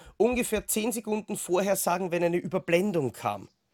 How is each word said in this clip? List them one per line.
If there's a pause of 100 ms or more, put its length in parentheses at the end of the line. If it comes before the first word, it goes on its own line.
(160)
ungefähr
zehn
Sekunden
vorher
sagen,
wenn
eine
Überblendung
kam. (260)